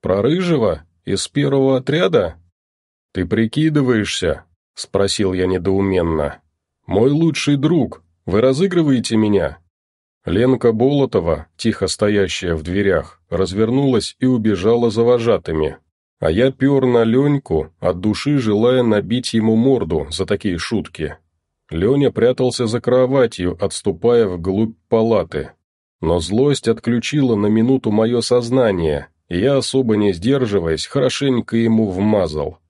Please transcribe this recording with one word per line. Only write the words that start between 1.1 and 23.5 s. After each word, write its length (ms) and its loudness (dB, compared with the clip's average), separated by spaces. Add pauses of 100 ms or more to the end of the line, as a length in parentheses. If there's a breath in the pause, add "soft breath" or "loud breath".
первого 500 0
отряда?" 580 0 (760)
"Ты 140 -2
прикидываешься?" 1200 0 (320)
спросил 580 -2
я 140 0
недоуменно. 920 0 (440)
"Мой 240 2
лучший 460 0
друг, 480 -2 (220)
вы 160 0
разыгрываете 720 2
меня?" 420 2 (680)
Ленка 460 2
Болотова, 760 0 (100)
тихо 300 -2
стоящая 680 -2
в 80 -6
дверях, 680 -2
развернулась 920 0
и 60 -2
убежала 640 2
за 140 0
вожатыми. 760 0 (420)
А 120 0
я 200 2
пер 340 0
на 180 4
Леньку, 800 0
от 180 -2
души 380 -2
желая 460 2
набить 500 -2
ему 240 2
морду 520 0
за 160 -6
такие 320 -4
шутки. 600 -8 (520)
Леня 400 0
прятался 580 0
за 120 -2
кроватью, 800 0